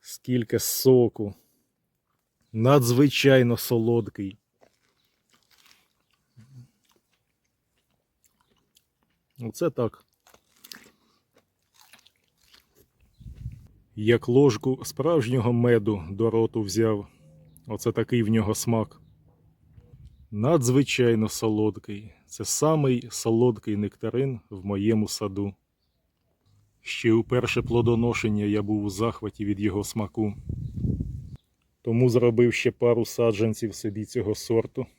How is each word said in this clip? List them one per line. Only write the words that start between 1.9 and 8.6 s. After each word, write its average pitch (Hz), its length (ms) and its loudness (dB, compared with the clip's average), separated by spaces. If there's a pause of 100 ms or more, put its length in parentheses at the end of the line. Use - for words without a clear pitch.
Надзвичайно 127 1040 4
солодкий. 113 800 -2 (4000)